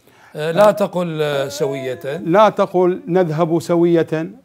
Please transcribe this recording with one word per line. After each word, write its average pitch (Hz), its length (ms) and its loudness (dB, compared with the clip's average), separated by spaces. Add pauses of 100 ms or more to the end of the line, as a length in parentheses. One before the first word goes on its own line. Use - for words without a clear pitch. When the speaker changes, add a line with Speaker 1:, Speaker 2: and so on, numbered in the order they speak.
(360)
Speaker 1:
آه، 156 140 -4
لا 202 200 6
تقل، 180 520 -2
آه، 139 260 -2
سوية. 135 680 -6
Speaker 2:
لا 202 320 4
تقل 185 580 0
نذهب 170 540 0
سوية، 170 720 0 (140)